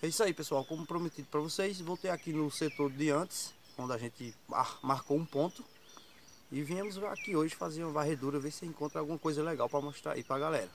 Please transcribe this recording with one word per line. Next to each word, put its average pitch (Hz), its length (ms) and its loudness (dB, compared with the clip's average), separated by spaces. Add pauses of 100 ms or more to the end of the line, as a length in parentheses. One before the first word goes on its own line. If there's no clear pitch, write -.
É 156 60 0
isso 160 120 0
aí 190 140 6
pessoal, 139 300 0
como 160 200 -4
prometido 165 440 -4
pra 151 100 0
vocês, 185 420 0
voltei 180 300 -4
aqui 170 220 -2
no 151 180 2
setor 147 400 2
de 147 200 2
antes, - 440 2 (240)
onde 127 140 -2
a 120 60 0
gente 117 360 -6 (140)
mar-, - 340 0
marcou 135 340 2
um 165 80 2
ponto. 160 400 -2 (880)
E 135 140 -2
viemos 190 400 -4
aqui 202 320 -2
hoje 160 180 4
fazer 165 300 -4
uma 160 80 -2
varredura, 143 480 2
ver 147 100 -2
se - 160 -8
encontra 151 320 -4
alguma 156 180 0
coisa 151 240 2
legal 147 280 2
pra 143 120 2
mostrar 143 340 -4
aí 123 100 -4
pra 135 160 0
galera. 143 340 2